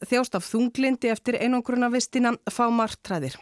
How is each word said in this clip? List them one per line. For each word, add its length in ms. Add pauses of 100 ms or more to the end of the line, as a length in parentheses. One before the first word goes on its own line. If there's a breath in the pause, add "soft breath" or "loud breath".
þjást 320
af 80
þunglyndi 640
eftir 320
einangrunarvistina, 960 (180)
fá 160
martraðir. 720